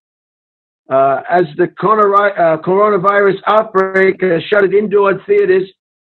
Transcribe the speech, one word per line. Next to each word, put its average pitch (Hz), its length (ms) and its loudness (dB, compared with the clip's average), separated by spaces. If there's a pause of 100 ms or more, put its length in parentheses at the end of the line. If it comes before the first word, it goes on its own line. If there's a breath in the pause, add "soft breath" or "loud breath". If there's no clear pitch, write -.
(880)
uh, 135 300 0 (100)
as 175 140 2 (140)
the 175 100 0 (100)
corona-, 202 560 0
uh, 165 280 0
coronavirus 196 720 0 (100)
outbreak 190 760 0
has 165 220 0
shuttered 196 300 0
indoor 202 520 0
theaters 190 440 0 (420)